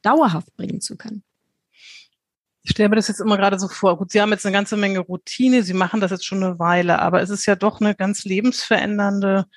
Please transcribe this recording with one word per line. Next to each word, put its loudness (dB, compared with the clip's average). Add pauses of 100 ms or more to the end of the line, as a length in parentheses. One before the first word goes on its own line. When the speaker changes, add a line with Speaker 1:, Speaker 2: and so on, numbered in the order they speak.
Speaker 1:
dauerhaft 2
bringen -10
zu -12
können. -14 (1400)
Speaker 2:
Ich -8
stelle 2
mir 4
das 0
jetzt -6
immer 0
gerade 2
so -6
vor. 0
Gut, -6
Sie 4
haben 2
jetzt -2
eine 0
ganze -2
Menge 0
Routine, 0
Sie -4
machen 0
das 0
jetzt -6
schon -2
eine -4
Weile, 2
aber 2
es -4
ist -4
ja 4
doch -2
eine 2
ganz -4
lebensverändernde 0